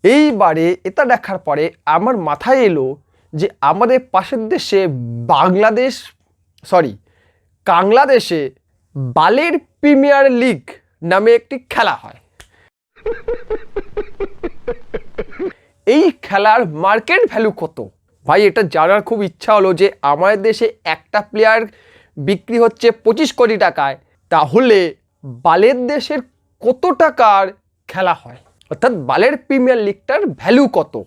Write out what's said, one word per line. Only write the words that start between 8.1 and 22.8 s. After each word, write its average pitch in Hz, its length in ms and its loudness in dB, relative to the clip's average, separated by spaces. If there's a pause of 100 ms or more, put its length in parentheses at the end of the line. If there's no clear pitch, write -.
বালের 233 380 2 (260)
প্রিমিয়ার 277 460 4 (160)
লিগ 214 180 -2 (500)
নামে 208 280 2
একটি 262 180 -12 (160)
খেলা 196 300 -2
হয়। - 160 -20 (3750)
এই 294 180 2 (220)
খেলার 214 340 2 (240)
মার্কেট 220 380 0 (100)
ভ্যালু 214 200 -2 (100)
কত? - 160 -12 (480)
ভাই, 175 240 4
এটা 220 120 -2 (120)
জানার 180 340 2
খুব 226 100 -2 (100)
ইচ্ছা - 280 -8
হলো 190 140 2 (100)
যে 190 60 4 (260)
আমাদের 190 360 0
দেশে 220 180 0 (280)
একটা - 240 -6 (120)
প্লেয়ার 220 300 2 (560)
বিক্রি 185 480 -4
হচ্ছে 226 240 2 (160)